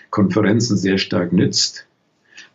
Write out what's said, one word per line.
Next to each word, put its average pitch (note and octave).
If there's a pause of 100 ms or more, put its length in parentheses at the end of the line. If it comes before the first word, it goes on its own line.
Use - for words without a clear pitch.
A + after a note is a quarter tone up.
Konferenzen G2+
sehr F#2+
stark F2+
nützt, - (680)